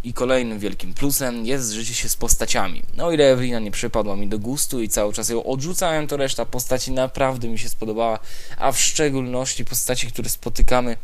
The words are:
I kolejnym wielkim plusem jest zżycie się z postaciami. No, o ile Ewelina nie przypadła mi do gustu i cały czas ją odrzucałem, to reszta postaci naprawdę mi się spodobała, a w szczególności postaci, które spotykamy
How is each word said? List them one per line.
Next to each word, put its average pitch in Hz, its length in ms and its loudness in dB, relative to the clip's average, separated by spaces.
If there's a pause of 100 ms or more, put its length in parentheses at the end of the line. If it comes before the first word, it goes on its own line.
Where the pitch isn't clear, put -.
I 123 80 -8
kolejnym 123 460 0
wielkim 95 360 -2
plusem 127 520 0
jest 131 200 0
zżycie 107 280 -4
się - 140 -2
z - 80 -2
postaciami. 110 680 2 (140)
No, 165 100 0
o 170 60 0
ile 147 120 4
Ewelina 127 340 4
nie 107 120 -4
przypadła 104 460 -2
mi 101 120 2
do 107 100 0
gustu 123 440 -2
i - 60 -2
cały 104 240 0
czas 107 160 -4
ją 117 160 -2
odrzucałem, 156 640 -2
to 147 100 -2
reszta 135 280 -2
postaci 127 480 -2
naprawdę 131 560 -2
mi 113 100 2
się 117 100 2
spodobała, 110 500 0 (400)
a 135 140 2
w - 80 0
szczególności 131 840 0
postaci, - 420 -2
które 117 220 -4
spotykamy 123 760 4